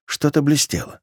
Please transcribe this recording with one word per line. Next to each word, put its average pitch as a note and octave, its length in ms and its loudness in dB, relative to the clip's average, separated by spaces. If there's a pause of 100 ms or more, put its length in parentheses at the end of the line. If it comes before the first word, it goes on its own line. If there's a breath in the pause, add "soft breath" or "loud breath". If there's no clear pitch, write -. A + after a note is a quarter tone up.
что-то - 360 0
блестело. C#3+ 600 -2